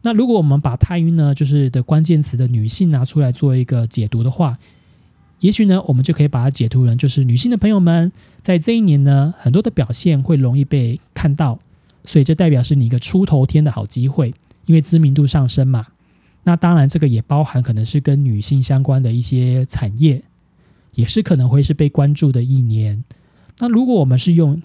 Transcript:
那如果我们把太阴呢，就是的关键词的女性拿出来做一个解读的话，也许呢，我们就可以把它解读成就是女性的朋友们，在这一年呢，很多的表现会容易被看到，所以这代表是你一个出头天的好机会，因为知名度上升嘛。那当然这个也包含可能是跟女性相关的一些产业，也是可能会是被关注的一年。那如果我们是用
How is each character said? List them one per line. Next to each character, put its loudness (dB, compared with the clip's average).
那 -2
如 2
果 2
我 2
们 2
把 -4
太 -2
阴 0
呢， 2
就 -2
是 0
的 -2
关 0
键 2
词 -4
的 0
女 -2
性 0
拿 0
出 -4
来 0
做 0
一 0
个 -2
解 -4
读 -2
的 0
话， -4
也 2
许 0
呢， 2
我 0
们 2
就 -2
可 0
以 2
把 -2
它 2
解 -2
读 2
成 2
就 0
是 0
女 2
性 -2
的 0
朋 0
友 2
们， 2
在 0
这 0
一 0
年 2
呢， 2
很 -2
多 2
的 -2
表 -4
现 0
会 0
容 0
易 2
被 -2
看 -2
到， -2
所 2
以 4
这 0
代 2
表 2
是 -2
你 2
一 0
个 0
出 -2
头 2
天 0
的 0
好 -8
机 -4
会， -4
因 4
为 6
知 0
名 4
度 2
上 0
升 0
嘛。 -2
那 2
当 2
然 4
这 -2
个 0
也 0
包 0
含 -4
可 -2
能 -2
是 -2
跟 0
女 0
性 -2
相 0
关 0
的 0
一 -2
些 0
产 -6
业， 2
也 0
是 -2
可 0
能 2
会 2
是 -2
被 0
关 0
注 0
的 0
一 0
年。 -2
那 -2
如 0
果 0
我 2
们 2
是 0
用 2